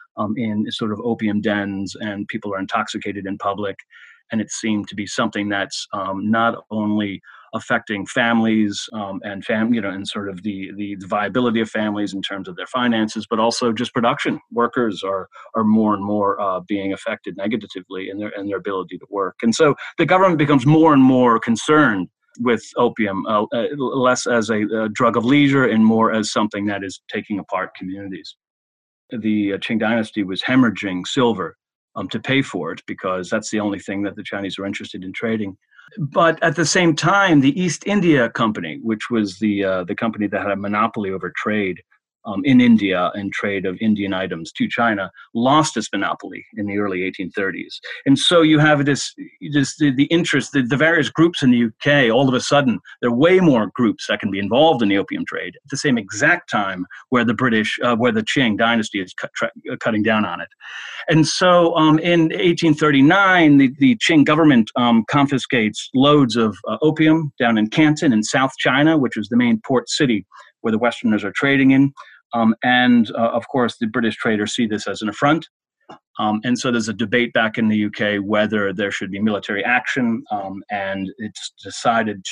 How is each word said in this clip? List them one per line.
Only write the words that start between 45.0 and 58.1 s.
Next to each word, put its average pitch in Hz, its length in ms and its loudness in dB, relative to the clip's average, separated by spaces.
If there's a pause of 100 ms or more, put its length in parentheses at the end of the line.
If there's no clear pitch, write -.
lost 135 440 2
its 107 160 -4
monopoly 95 500 -6 (140)
in 104 80 -6
the 101 120 -6
early 98 260 -4
eighteen 95 280 -8
thirties. 87 480 -6 (260)
And 135 140 6
so 175 220 4
you 156 180 6
have 151 240 6
this, 139 320 -2 (380)
this, 143 240 0
the, 147 180 2
the 143 120 4
interest, 165 440 0
the, 139 100 2
the 123 140 0
various 156 340 2
groups 170 320 2
in 127 100 6
the 123 80 4
U 117 120 0 (100)
K, 143 300 4
all 131 160 4
of 127 60 2
a 123 80 0
sudden, 131 400 2 (180)
there 123 100 0
are 120 60 0
way 170 240 6
more 123 360 4
groups 110 340 0
that 104 100 -2
can 107 100 -4
be 95 100 -4
involved 123 420 4
in 104 80 2
the 98 80 2
opium - 260 -4
trade 85 320 -10
at - 140 -20
the 139 80 -8
same 131 200 0
exact 113 540 -2
time 95 340 -4 (260)
where 123 120 4
the 117 100 0
British, 110 480 0
uh, 123 140 2
where 120 160 2